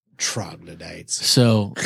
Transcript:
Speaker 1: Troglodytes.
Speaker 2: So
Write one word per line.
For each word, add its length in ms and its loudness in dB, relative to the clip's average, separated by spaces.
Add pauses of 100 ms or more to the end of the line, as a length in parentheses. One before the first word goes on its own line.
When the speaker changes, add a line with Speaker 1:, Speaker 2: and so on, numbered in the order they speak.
(180)
Speaker 1:
Troglodytes. 1080 -8
Speaker 2:
So 480 4 (120)